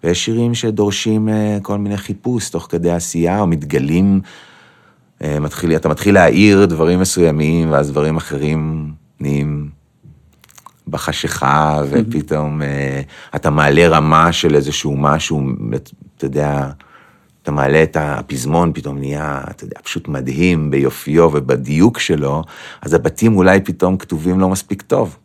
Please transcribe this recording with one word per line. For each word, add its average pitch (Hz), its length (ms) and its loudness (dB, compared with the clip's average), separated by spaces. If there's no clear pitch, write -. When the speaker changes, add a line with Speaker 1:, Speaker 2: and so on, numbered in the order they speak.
Speaker 1:
ויש 87 200 0
שירים 117 300 0
שדורשים, 107 720 0
אה, 107 340 0
כל 101 160 -4
מיני 101 180 -4
חיפוש 107 540 -6
תוך - 200 -6
כדי 85 200 0
עשייה, 85 500 -2
או 101 60 2
מתגלים, 80 760 0
אה, 73 180 -4
מתחיל, 80 360 -2
אתה 80 120 -2
מתחיל 101 260 2
להאיר 98 500 6
דברים 85 360 2
מסוימים, 80 720 2
ואז 71 180 2
דברים 76 260 0
אחרים 78 760 -4
נהיים 73 480 -4
בחשיכה, 76 920 0
Speaker 2:
Mhm. 73 100 0
Speaker 1:
ופתאום, 76 720 -2
אה, 69 380 -4
אתה 76 160 -2
מעלה 76 380 4
רמה 80 440 4
של 80 220 0
איזשהו 71 420 0
משהו, 73 440 0
אתה - 80 -8
יודע, 71 440 -2
אתה 76 100 -8
מעלה 71 300 2
את 78 180 0
הפזמון, 73 760 -2
פתאום 69 240 -8
נהיה, 71 420 -6
אתה - 140 -18
יודע, - 180 -14
פשוט - 260 -10
מדהים 76 600 0
ביופיו 73 640 2
ובדיוק 71 680 2
שלו, 73 440 -2
אז 76 120 -2
הבתים 110 420 2
אולי 92 240 6
פתאום 92 360 -2
כתובים 90 440 -2
לא 92 80 2
מספיק 95 340 -4
טוב. 113 420 -2